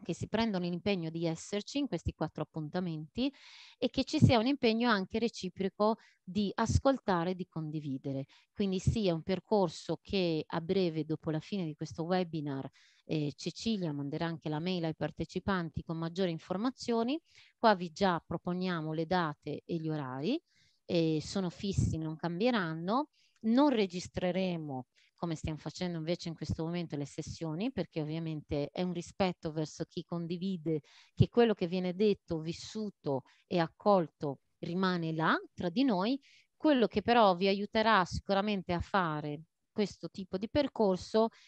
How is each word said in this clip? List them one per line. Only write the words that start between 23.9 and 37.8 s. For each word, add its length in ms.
come 220
stiamo 220
facendo 400
invece 300
in 60
questo 300
momento, 320
le 100
sessioni, 640
perché 300
ovviamente 720
è 100
un 100
rispetto 600
verso 320
chi 200
condivide 760
che 140
quello 260
che 120
viene 280
detto, 460
vissuto 840
e 120
accolto 840
rimane 540
là 240
tra 140
di 160
noi. 360
Quello 300
che 160
però 340
vi 120
aiuterà 560